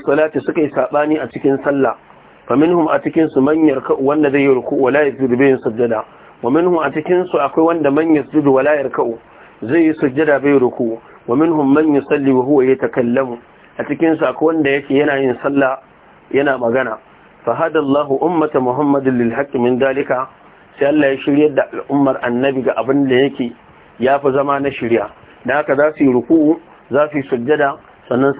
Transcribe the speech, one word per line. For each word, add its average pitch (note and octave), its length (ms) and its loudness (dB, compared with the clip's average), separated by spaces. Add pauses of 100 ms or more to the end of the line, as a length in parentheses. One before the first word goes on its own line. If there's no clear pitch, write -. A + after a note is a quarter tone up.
salati", D3+ 340 0
suka E3 200 -4
yi D3 100 0
sabani D3 480 -2
a C3+ 100 -8
cikin C3+ 360 -2
sallah. C3+ 320 0 (500)
"Fa - 80 -2
minhum", E3 340 2
a C#3+ 140 0
cikin D#3+ 280 0
su, C#3 100 0
"man D#3 260 2
yarka'u", C3+ 320 0
wanda C#3+ 320 0
zai C#3 160 2
yi C#3 80 4
ruku, B2+ 240 -4
"wa C3 120 2
la C#3 140 2
yasjudu", B2 320 -2
bai C3+ 120 4
yin C3 100 2
sujjada. A#2 460 -2 (360)
"Wa A#2+ 100 -2
minhum", E3+ 280 2
a D3+ 140 -2
cikin F3+ 340 0
su F3+ 100 -2
akwai D3 300 0
wanda, E3 240 0
"man D#3 240 2
yasjudu D3 380 0
wa C3 100 4
la D3 160 2
yarka'u", B2 400 -4 (440)
zai C#3 280 2
yi D#3 80 0
sujjada C#3+ 400 0
bai C#3+ 200 2
ruku. A#2 420 -2 (260)
"Wa A#2 100 -2
minhum D#3 380 2
man D3+ 240 2
yusalli C#3 320 0
wa B2+ 140 2
huwa C3+ 200 2
yatakallamu", B2+ 720 0 (420)
a A#2+ 60 -6
cikin D#3 320 0
su D#3 80 -2
akwai D3+ 300 0
wanda D3+ 160 0
yake C#3 240 -2
yana C#3+ 240 2
yin C3 240 0
sallah C#3 360 0 (520)
yana C#3 260 0
magana. B2 400 -2 (480)
"Fa A#2 100 -2
hada D#3 260 -2
Allahu C#3 420 0
ummata D#3 380 0
Muhammadin C3 580 0
lil A#2 160 0
haqqi C3+ 240 -4
min B2 240 0
dalika", C3+ 460 -2 (500)
sai C#3 160 0
Allah D3 160 2
ya C3+ 160 -2
shiryar D3 320 2
da C3 160 0
al'ummar C3+ 480 -2
annabi B2+ 400 -2
ga C3 160 0
abin C3+ 300 0
da B2+ 80 2 (100)
yake C3 240 -6 (480)
ya C3+ 220 2
fi C#3 100 0
zama C#3 300 0
na C#3 100 -4
shari'a. A2+ 400 -2 (340)
Da B2+ 140 -2
haka D3 160 -2
za D3 240 2
su C#3+ 60 2
yi C3 80 4
ruku'u, D#3 480 2 (300)
za D3 200 2
su D3+ 80 -6
yi C#3 80 -6
sujjada, C#3 480 0 (340)
sannan C3+ 320 0